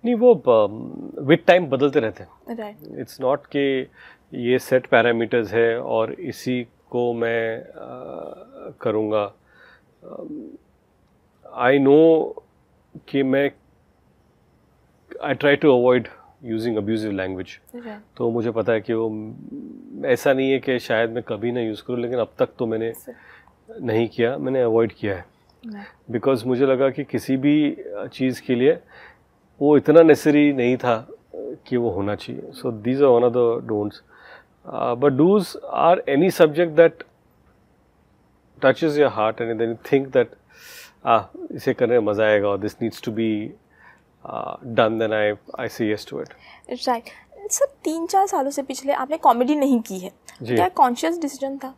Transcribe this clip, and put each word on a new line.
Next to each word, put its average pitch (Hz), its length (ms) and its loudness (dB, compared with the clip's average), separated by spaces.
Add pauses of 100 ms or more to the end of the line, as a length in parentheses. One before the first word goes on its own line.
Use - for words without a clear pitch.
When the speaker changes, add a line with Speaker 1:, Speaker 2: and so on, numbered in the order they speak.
Speaker 1:
नहीं, 240 100 2
वो, 233 200 8
अम, 117 760 0 (140)
with 143 200 4
time 175 220 4
बदलते 135 320 2
रहते 110 240 -4
हैं। - 320 -16
Speaker 2:
राइट। 208 500 -14
Speaker 1:
It's - 160 -18
not 131 160 0 (100)
कि 139 420 -4 (440)
ये 123 260 0
सेट - 280 -2
पैरामीटर्स 117 680 2
है 117 280 0
और 113 320 -2
इसी 127 540 -8 (220)
को 120 240 -2
मैं, 117 440 -4
अ, - 160 -18 (1080)
करूँगा। 107 520 -2 (720)
अम, - 460 -16 (1080)
I 131 200 4
know 156 540 6 (760)
कि 139 160 -2
मैं, 135 280 0 (1700)
I 139 100 4
try 143 220 6
to 160 80 0
avoid 127 380 6 (420)
using 113 280 -4
abusive 107 400 -2
language। 95 720 -8
Speaker 2:
राइट। 214 160 -14 (160)
Speaker 1:
तो 117 140 -2
मुझे 117 200 -2
पता 113 220 -2
है 107 80 0
कि 117 120 -6
वो, 110 400 -6 (760)
ऐसा 131 260 2
नहीं 135 180 0
है 135 80 0
कि 127 200 -2
शायद 113 300 -2
मैं 113 140 -6
कभी 117 280 -6
ना 120 100 -4
यूज़ 110 220 -6
करूँ, 123 160 -6
लेकिन 120 200 -4
अब 107 200 -4
तक 127 100 0 (100)
तो 127 60 -2
मैंने 113 280 -4
Speaker 2:
सर। - 220 -18 (680)
Speaker 1:
नहीं 117 260 0
किया, 120 300 -2
मैंने 131 240 -2
अवॉइड 113 320 2
किया 101 220 -6
है। 87 100 -16 (420)
Speaker 2:
राइट। 202 500 -12
Speaker 1:
Because 120 280 0
मुझे 127 200 0
लगा 135 240 2
कि 139 140 -8
किसी 131 340 -4
भी, 147 340 2
अ, 101 420 -12
चीज़ 131 280 -4
के 127 140 -2
लिए 135 240 2 (840)
वो 147 160 4
इतना 156 240 8
नेसेसरी 147 520 6
नहीं 123 240 0
था, 120 180 0
अ, 113 200 -12 (200)
कि 127 420 -8
वो 117 120 0
होना 98 260 -4
चाहिए। 123 260 -12
So - 300 -10
these 120 300 -2
are 123 180 6
one 123 100 4
of 117 60 -2
the 120 260 2 (100)
don'ts। 104 240 -4 (760)
Uh, 123 260 -4
but 139 160 4
do's 175 340 2 (300)
are 165 220 4 (120)
any 151 220 4 (100)
subject 156 340 2
that 165 160 6 (1700)
touches 147 320 2
your 139 220 4
heart 110 220 -2
and 113 200 -4
then 117 60 0
you 113 100 -6 (100)
think 139 240 2
that, 123 140 2 (840)
"Ah, 113 140 4 (300)
इसे - 220 -4
करने 120 260 2
में 104 80 -2
मज़ा 107 180 0
आएगा 104 220 2
और 101 120 -2
this 104 160 -6
needs 113 240 -8
to - 100 -8
be, 110 380 -4 (840)
uh, - 440 -10
done," 113 260 2
then 110 100 -2
I, 104 260 0 (240)
I 113 160 -8
say 107 180 0
yes - 180 -14
to 80 100 -8
it। - 100 -16 (540)
Speaker 2:
राइट। 240 160 -4 (480)
सर, - 140 0 (180)
तीन 330 240 -4
चार 392 200 2
सालों 285 240 -2
से 277 120 -6
पिछले 269 300 -6
आपने 277 240 -4
कॉमेडी 254 380 2
नहीं 269 260 2
की 190 180 -12
है, 185 120 -14 (300)
Speaker 1:
जी। 120 140 -2
Speaker 2:
क्या 185 140 2
कॉन्शियस 285 500 0
डिसीजन 277 380 -6
था? 269 200 -12